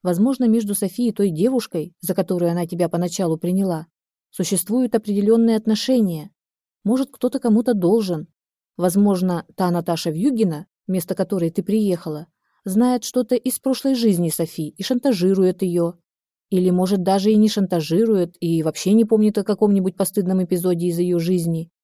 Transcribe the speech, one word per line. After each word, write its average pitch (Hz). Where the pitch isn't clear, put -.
Возможно, 220
между 220
Софией 214
и 214
той 202
девушкой, 175
за 151
которую 175
она 170
тебя 170
поначалу 170
приняла, 180
существуют 220
определённые 220
отношения. 214
Может, 262
кто-то 247
кому-то 233
должен. 185
Возможно, 180
та 180
Наташа 170
Вьюгина, 185
вместо 185
которой 180
ты 175
приехала, 175
знает 240
что-то 247
из 254
прошлой 269
жизни 196
Софи 156
и -
шантажирует 190
её. 170
Или, 180
может, 185
даже 196
и 214
не 214
шантажирует, 180
и 165
вообще 160
не 220
помнит 214
о 202
каком-нибудь 196
постыдном 185
эпизоде 175
из 170
её 175
жизни 165